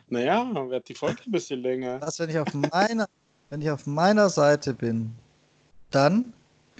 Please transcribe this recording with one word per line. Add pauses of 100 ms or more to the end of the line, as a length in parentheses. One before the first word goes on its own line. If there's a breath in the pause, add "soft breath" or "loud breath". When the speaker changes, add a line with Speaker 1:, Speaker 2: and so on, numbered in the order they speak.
(120)
Speaker 1:
Naja, (240)
wird
die
Folge
ein
bisschen
länger.
Speaker 2:
Was,
wenn
ich
auf
meiner, (400)
wenn
ich
auf
meiner
Seite
bin, (760)
dann? (480)